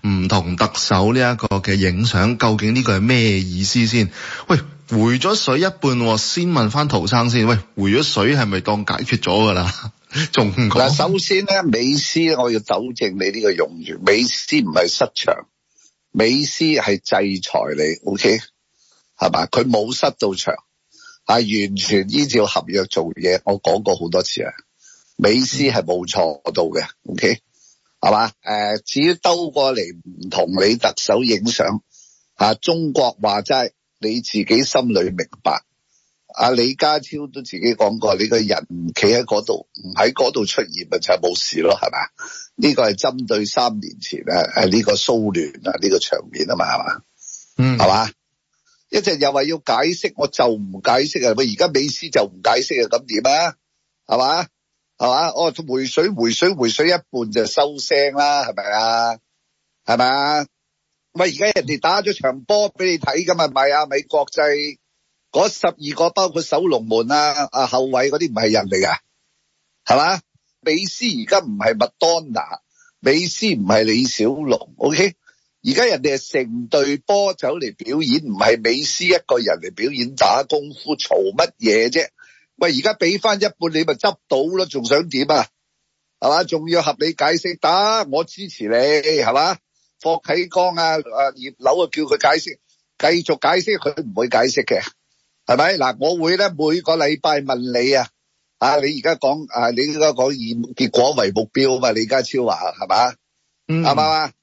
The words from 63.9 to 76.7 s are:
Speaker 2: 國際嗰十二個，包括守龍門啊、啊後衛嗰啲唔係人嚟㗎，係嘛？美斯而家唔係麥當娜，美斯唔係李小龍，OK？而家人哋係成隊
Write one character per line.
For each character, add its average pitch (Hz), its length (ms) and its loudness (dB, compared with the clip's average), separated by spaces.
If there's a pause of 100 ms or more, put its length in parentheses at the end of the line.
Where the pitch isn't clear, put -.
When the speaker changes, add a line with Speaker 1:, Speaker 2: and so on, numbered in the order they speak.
Speaker 2:
國 143 240 0
際 147 520 -2 (540)
嗰 180 160 4
十 - 180 -4
二 147 300 -4
個， 170 140 2
包 190 180 0
括 160 140 -4
守 151 180 -2
龍 135 260 0
門 113 240 0
啊、 147 400 0
啊 127 160 0
後 131 220 0
衛 131 200 0
嗰 147 120 -2
啲 165 100 -2
唔 117 40 -10
係 110 180 0
人 101 160 0
嚟 92 120 0
㗎， 87 160 0 (880)
係 123 120 2
嘛？ 175 240 2 (400)
美 156 240 -2
斯 240 220 -8
而 131 220 -4
家 196 120 4
唔 107 180 -8
係 110 180 2
麥 110 220 0
當 165 320 2
娜， 85 300 -8 (400)
美 139 260 4
斯 220 200 -4
唔 120 200 0
係 110 160 4
李 110 220 2
小 113 220 0
龍， 135 500 -2
OK？ 165 380 0 (520)
而 247 60 0
家 240 140 2
人 151 160 0
哋 139 140 0
係 131 280 -4
成 117 240 -8
隊 143 300 0